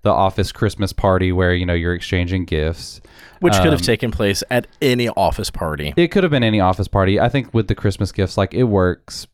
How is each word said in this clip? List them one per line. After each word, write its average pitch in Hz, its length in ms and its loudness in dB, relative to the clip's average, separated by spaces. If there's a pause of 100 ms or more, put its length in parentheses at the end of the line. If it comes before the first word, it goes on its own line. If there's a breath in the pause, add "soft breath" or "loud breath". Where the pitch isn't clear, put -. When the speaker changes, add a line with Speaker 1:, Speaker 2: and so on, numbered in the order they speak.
Speaker 1:
the 104 80 2
office 95 400 0
Christmas 98 420 -2
party 92 380 2
where, 90 240 2
you 90 120 -2
know, 87 80 0
you're 87 200 -2
exchanging 90 520 -2
gifts. 80 540 -4 (400 loud breath)
Speaker 2:
Which 175 140 4
could 185 180 4
have - 20 4
Speaker 1:
Um, - 120 0
Speaker 2:
taken 117 240 0
place 101 400 0
at 123 160 0 (140)
any 123 300 0
office 92 400 -2
party. 73 460 -6
Speaker 1:
It 170 120 4
could 196 160 2
have 170 60 0
been 135 140 2
any 107 160 2
office 92 280 2
party. 95 320 2
I 117 80 2
think 131 240 -2
with 113 160 0
the 104 60 0
Christmas 98 380 -2
gifts, 95 260 -2
like, 95 160 0
it 123 100 2
works. 92 680 0